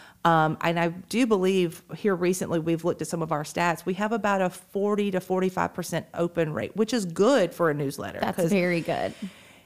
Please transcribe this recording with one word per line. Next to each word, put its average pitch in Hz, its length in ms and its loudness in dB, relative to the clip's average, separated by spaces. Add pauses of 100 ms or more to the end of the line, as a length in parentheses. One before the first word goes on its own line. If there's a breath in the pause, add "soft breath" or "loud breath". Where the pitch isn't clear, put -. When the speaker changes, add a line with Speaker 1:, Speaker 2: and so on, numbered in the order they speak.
(240 loud breath)
Speaker 1:
Um, 160 360 4
and 170 180 0
I 170 100 2
do 190 380 -2
believe 185 560 2 (140)
here 202 180 0
recently 175 440 0
we've 165 260 -2
looked 170 180 -2
at 151 60 -6
some 165 140 -4
of 160 100 -4
our 147 100 0
stats. 170 440 -2
We 185 80 0
have 208 180 -2
about 202 300 0
a 180 80 0
forty 202 640 -2
to 185 80 0
forty-five 185 540 0
percent 170 400 -4
open 170 380 -2
rate, - 240 -6
which 220 160 0
is 226 140 0
good 185 480 2
for 165 160 2
a 147 40 2
newsletter, 139 460 -6
Speaker 2:
That's - 160 -2
Speaker 1:
'cause 170 140 0
Speaker 2:
very 175 320 2
good. - 320 -4 (520 loud breath)